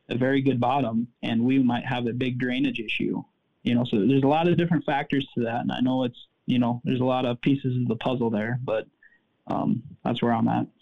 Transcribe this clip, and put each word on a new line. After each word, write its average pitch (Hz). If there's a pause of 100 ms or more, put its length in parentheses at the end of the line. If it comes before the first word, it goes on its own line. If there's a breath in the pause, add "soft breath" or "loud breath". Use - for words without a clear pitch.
a 120
very 135
good 131
bottom, 120 (140)
and 117
we 131
might 120
have 123
a 113
big 123
drainage 127
issue. 107 (400)
You 123
know, 120
so 107
there's 135
a 135
lot 160
of 175
different 170
factors 147
to 120
that, 117
and 131
I 123
know 127
it's, 123 (200)
you 131
know, 120
there's 131
a 127
lot 127
of 123
pieces 135
of 123
the 113
puzzle 117
there, 110
but, 110 (600 soft breath)
um, - (220)
that's 120
where 120
I'm 113
at. 117 (140)